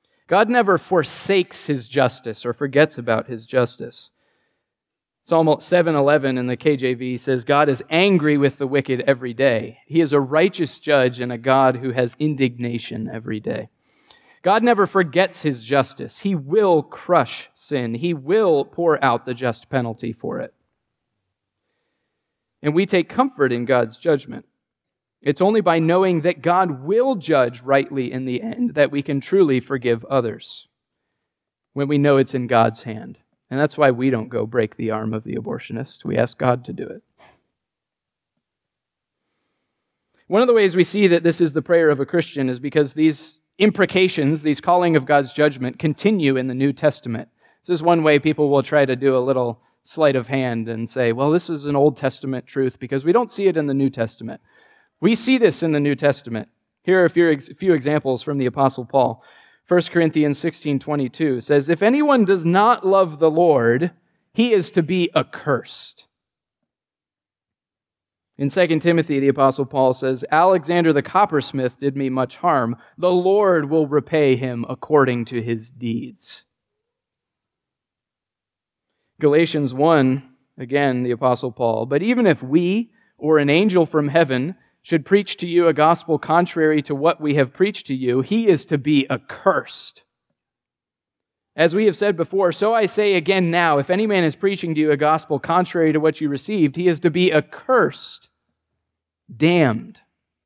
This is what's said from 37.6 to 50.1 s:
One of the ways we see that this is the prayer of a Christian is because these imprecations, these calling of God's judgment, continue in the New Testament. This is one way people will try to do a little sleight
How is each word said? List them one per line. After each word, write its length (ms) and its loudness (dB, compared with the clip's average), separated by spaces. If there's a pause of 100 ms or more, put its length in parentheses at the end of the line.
One 160 2
of 60 4
the 80 4
ways 200 4
we 80 4
see 240 2
that 140 4
this 200 0
is 120 2
the 80 0
prayer 280 4
of 100 2
a 80 -4
Christian 420 -2
is 100 -6
because 340 -2
these 480 -2 (160)
imprecations, 840 2
these 200 -2
calling 340 2
of 100 2
God's 280 2
judgment, 440 -2
continue 600 0
in 100 -4
the 80 -6
New 180 0
Testament. 540 -4 (340)
This 140 -4
is 80 -6
one 180 2
way 160 4
people 320 0
will 140 2
try 220 2
to 100 -2
do 200 0
a 40 0
little 420 -2 (220)
sleight 320 0